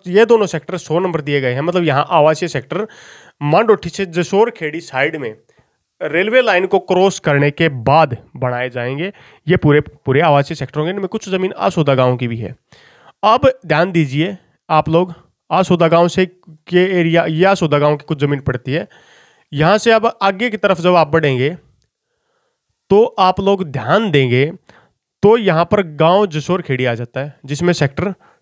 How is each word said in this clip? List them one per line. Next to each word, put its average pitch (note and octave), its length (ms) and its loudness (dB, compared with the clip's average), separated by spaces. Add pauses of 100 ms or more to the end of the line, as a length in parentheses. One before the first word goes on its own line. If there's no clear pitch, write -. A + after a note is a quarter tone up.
ये G3 180 4
दोनों A3 200 2
सेक्टर F3 320 -8
सौ D#3+ 220 -4
नंबर F3 220 -4
दिए C#3+ 200 -2
गए B2 120 -2
हैं, C3 80 -4
मतलब F3 220 -2
यहाँ C#3+ 260 2
आवासीय D#3+ 400 4
सेक्टर D#3+ 380 -8 (540)
मांडोठी F3+ 480 2
से G3 160 -6
जसोर F#3 440 0
खेड़ी D#3+ 320 -10
साइड D3 340 -4
में A#2+ 200 -8 (640)
रेलवे F#3 400 0
लाइन F#3+ 240 2
को F#3 140 0
क्रॉस F#3 400 0
करने C#3+ 320 2
के E3 180 -2
बाद C3+ 480 0 (180)
बनाए B2 340 -6
जाएंगे। C3 420 -8 (360)
ये C#3+ 100 -4
पूरे, D3 240 2
पूरे - 400 -4
आवासीय D3 340 0
सेक्टर C#3 240 -8
होंगे, D#3+ 140 -4
इनमें G3 140 -6
कुछ G#3 220 -8
ज़मीन F#3 280 -4
आसोदा E3+ 380 0
गांव B2+ 220 2
की B2 100 -4
भी A#2 100 -6
है। A2 180 -10 (680)
अब A#3 280 4 (140)
ध्यान E3 260 0
दीजिए E3 460 -2 (320)
आप D#3 200 0
लोग, F3 240 0 (380)
आसोदा F3 360 2
गांव E3+ 200 4
से F#3 180 -2 (420)
के F3+ 320 0
एरिया, E3 260 2
ये D#3+ 200 0
आसोदा F3 340 2
गांव D3 180 2
की - 100 -18
कुछ D3+ 120 -4
ज़मीन C#3+ 200 -2
पड़ती B2+ 320 -6
है, D#3 160 -4 (640)
यहाँ D#3+ 240 2
से A#3 140 2
अब A3 300 2
आगे G3 280 0
की G#3+ 80 -6
तरफ F#3+ 240 0
जब F3+ 140 4
आप D#3+ 120 4
बढ़ेंगे C#3+ 420 0 (1400)
तो G#3+ 300 2
आप F#3 200 2
लोग G3 240 0
ध्यान D#3 480 -2
देंगे C3 400 2 (720)
तो G#3+ 140 6
यहाँ F3 280 0
पर G#3 160 0 (140)
गांव F3 300 4
जसोर E3+ 360 -4
खेड़ी B2+ 240 -4
आ A#2+ 80 0
जाता A#2 260 -8
है, C#3+ 260 -12
जिसमें D3+ 280 -2
सेक्टर D#3+ 380 -2 (300)